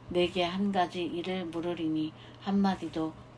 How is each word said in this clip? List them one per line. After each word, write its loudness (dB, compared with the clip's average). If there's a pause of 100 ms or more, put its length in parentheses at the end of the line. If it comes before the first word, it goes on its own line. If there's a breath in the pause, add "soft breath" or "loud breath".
(100)
네게 2
한 0
가지 2
일을 -2
물으리니 -2 (300 loud breath)
한마디도 2 (260)